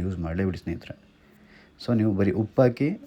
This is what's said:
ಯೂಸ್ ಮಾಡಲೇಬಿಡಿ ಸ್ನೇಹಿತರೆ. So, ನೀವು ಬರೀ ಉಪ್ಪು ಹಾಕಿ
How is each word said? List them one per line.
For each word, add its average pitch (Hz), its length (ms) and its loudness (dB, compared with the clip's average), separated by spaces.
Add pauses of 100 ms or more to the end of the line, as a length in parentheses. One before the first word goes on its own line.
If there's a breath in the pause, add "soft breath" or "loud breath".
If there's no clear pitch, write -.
ಯೂಸ್ 92 140 -4
ಮಾಡಲೇಬಿಡಿ 87 400 -2
ಸ್ನೇಹಿತರೆ. - 360 -10 (920 loud breath)
So, 120 120 0
ನೀವು 110 180 4
ಬರೀ 98 160 2
ಉಪ್ಪು 104 320 0
ಹಾಕಿ 127 260 2 (180)